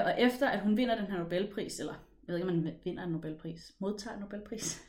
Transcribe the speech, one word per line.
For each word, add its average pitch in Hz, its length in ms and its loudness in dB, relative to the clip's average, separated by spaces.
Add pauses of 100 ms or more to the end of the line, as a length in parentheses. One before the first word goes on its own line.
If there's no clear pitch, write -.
og - 160 2
efter 247 280 6
at 196 120 2
hun 208 160 4
vinder 240 200 4
den 208 100 -2
her 190 120 -2
Nobelpris, 175 640 -2
eller - 140 -4 (320)
jeg 175 60 -4
ved 175 40 0
ikke, 175 140 0
om 175 60 2
man 160 180 2 (100)
vinder 180 200 -4
en 175 80 -2
Nobelpris, 160 680 -8
modtager 208 340 -4
en 208 60 -10
Nobelpris, 208 680 -8